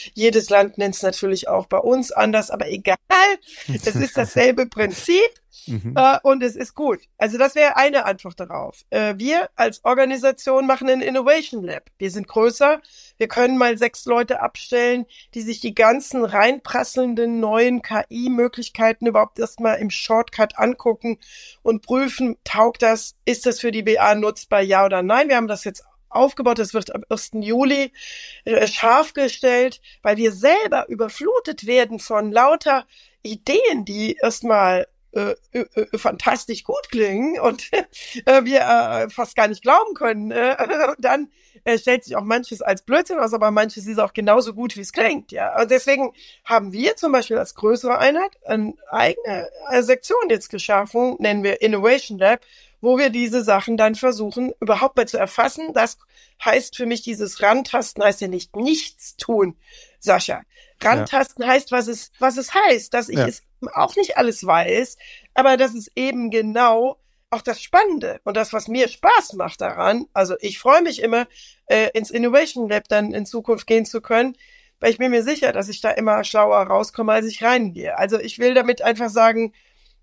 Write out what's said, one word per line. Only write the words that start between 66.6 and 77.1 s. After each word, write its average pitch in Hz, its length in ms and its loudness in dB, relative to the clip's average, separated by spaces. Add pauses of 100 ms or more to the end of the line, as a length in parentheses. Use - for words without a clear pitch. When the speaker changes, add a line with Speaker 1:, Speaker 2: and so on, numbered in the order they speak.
Speaker 1:
auch 226 100 -6
das 233 220 -6
Spannende - 600 0
und 208 140 -4
das, 220 160 -4
was 214 140 -6
mir 233 200 0
Spaß 403 460 2
macht 175 260 -8
daran. 185 540 -2
Also 185 260 0
ich 202 200 -10
freue 302 240 4
mich 330 180 -4
immer, 233 260 0 (380)
äh, 220 300 2
ins 214 160 -4
Innovation 240 580 0
Lab 208 200 -2
dann 208 220 0
in 208 140 -8
Zukunft 226 400 -4
gehen 226 220 2
zu 226 140 -8
können, 247 360 0 (420)
weil 233 120 2
ich 226 80 -4
bin 254 100 0
mir 233 140 2
sicher, 285 280 0
dass 196 160 -4
ich 208 140 -12
da 220 80 -2
immer 214 340 0
schlauer 208 380 4
rauskomme, 214 500 -2